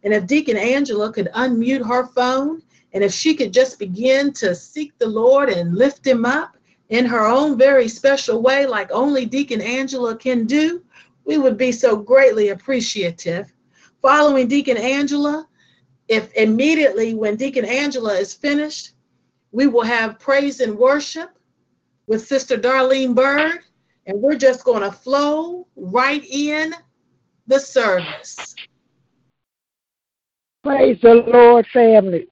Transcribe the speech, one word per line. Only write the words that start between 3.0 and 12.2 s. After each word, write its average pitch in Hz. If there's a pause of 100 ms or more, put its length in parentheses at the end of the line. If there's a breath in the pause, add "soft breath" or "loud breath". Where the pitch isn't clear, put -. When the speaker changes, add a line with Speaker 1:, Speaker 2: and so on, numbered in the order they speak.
Speaker 1:
if 196
she 311
could 220
just 254
begin 262
to 185
seek -
the -
Lord 247
and 175
lift 277
him 240
up 294 (320)
in 240
her 226
own 269
very 262
special 247
way, 269
like 214
only 262
Deacon 247
Angela 247
can 240
do, 311 (400 soft breath)
we 311
would 254
be 254
so 233
greatly 220